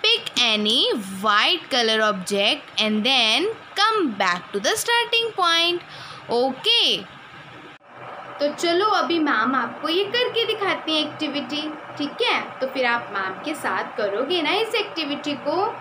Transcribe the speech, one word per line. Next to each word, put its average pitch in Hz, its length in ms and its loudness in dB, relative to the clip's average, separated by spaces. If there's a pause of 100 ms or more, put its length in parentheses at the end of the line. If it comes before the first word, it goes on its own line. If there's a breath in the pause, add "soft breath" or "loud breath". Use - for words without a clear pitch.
pick 440 340 2
any 220 440 2 (420)
white 226 400 4 (100)
color 226 280 2
object 202 800 0
and 214 260 2
then 254 400 4 (320)
come 403 400 2
back 180 340 0
to 202 60 -2
the 277 160 0
starting 466 640 0
point। 339 400 2 (520 loud breath)
ओके, 262 680 2 (1400)
तो 294 140 0
चलो 339 320 2
अभी 339 340 4
मैम 262 360 2
आपको 247 340 -2
ये 349 140 2
करके 466 420 0
दिखाती 381 480 -2
हैं 302 80 2
एक्टिविटी, 294 600 -4 (360)
ठीक 294 240 -4
है? 311 380 0
तो 262 80 -2
फिर 262 180 -2
आप 240 280 0
मैम 190 320 -4
के 302 80 -2
साथ 208 440 -4
करोगे 247 440 0
ना 302 100 0
इस 440 240 0
एक्टिविटी 294 580 -2
को? 339 480 0